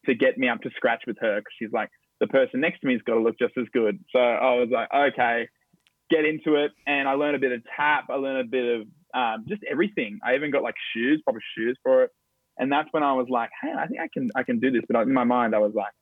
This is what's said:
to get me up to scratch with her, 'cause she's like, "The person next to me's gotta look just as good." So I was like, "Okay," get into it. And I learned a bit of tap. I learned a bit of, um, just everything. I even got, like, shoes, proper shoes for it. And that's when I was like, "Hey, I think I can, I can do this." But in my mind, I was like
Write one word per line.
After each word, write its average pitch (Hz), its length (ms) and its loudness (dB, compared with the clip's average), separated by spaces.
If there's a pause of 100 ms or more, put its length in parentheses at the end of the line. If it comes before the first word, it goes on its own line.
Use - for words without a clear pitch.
to 135 80 2
get 127 240 2
me 127 100 2
up 117 140 -2
to 123 140 -6
scratch 117 300 0
with 113 140 -6
her, 107 200 0
'cause - 180 -20
she's 110 140 -8
like, 113 180 -4 (300)
"The 127 60 2
person 131 340 2
next 175 200 -2
to 143 60 -4
me's 123 160 0
gotta 113 180 0
look 113 180 0
just - 200 -2
as 117 140 -4
good." 107 260 2 (120)
So 127 80 2
I 123 380 4
was 123 140 2
like, 117 220 0
"Okay," 120 560 2 (640)
get 156 140 4
into 156 320 0
it. 147 160 0 (140)
And 139 220 0
I 135 40 0
learned 147 240 0
a - 20 -2
bit 131 140 0
of 120 100 -6 (140)
tap. 147 340 0
I 127 40 -4
learned 135 260 -2
a 127 40 -2
bit 120 360 -2
of, 107 80 -14 (260)
um, 113 340 -2
just 208 160 -8
everything. 117 580 -4
I 120 120 0
even 147 160 -2
got, 139 120 0
like, 117 120 -4 (180)
shoes, 131 300 0
proper 117 180 -2 (160)
shoes 117 260 -2
for 131 220 6
it. 123 60 -2 (480)
And 131 120 0
that's 151 220 0
when 156 100 0
I 139 120 2
was 127 140 0
like, 117 220 -2 (120)
"Hey, 302 100 -6
I 151 140 -4
think 202 140 -8
I - 120 -8
can, 139 240 -4
I 127 60 0
can 120 180 -2
do 131 100 2
this." 113 180 0
But 120 140 2
in 127 120 2
my 123 100 2
mind, 120 300 2
I 107 40 4
was 107 160 2
like 101 280 -4